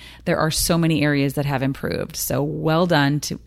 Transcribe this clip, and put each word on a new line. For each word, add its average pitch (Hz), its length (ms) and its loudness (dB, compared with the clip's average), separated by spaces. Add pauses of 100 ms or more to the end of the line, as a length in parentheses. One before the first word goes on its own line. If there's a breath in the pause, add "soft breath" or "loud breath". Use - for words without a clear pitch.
(240 loud breath)
there 170 140 0
are 156 120 2
so 170 280 0
many 165 240 2
areas 143 320 2
that 147 100 -2
have 139 180 -2
improved. 135 540 -4
So - 260 -2
well 156 440 0
done 147 340 2
to - 260 -8